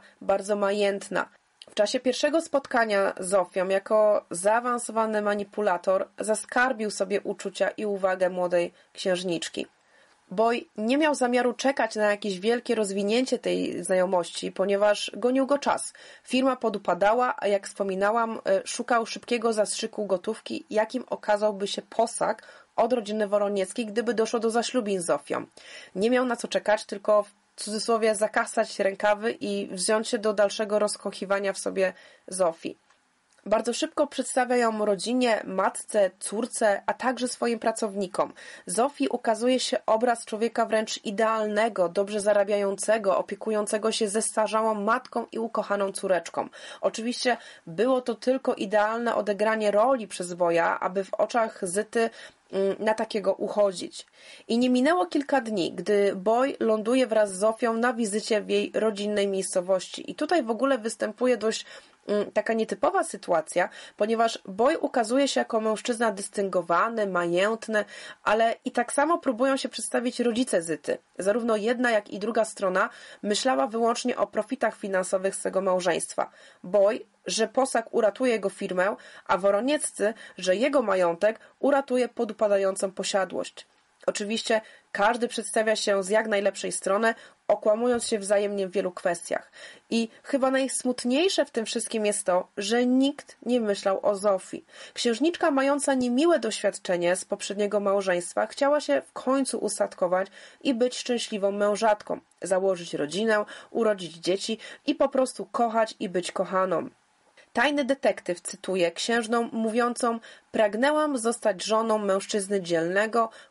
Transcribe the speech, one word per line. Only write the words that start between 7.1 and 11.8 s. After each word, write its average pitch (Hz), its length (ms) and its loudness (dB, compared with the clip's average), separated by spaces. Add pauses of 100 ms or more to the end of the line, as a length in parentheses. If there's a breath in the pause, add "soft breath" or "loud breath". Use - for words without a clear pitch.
uczucia 196 480 -4
i - 160 -6
uwagę 185 440 0
młodej 180 440 0 (200 soft breath)
księżniczki. 180 760 -4 (640 soft breath)
Boy 226 300 2 (160)
nie 226 200 0
miał 302 180 2
zamiaru 247 380 2
czekać 262 420 0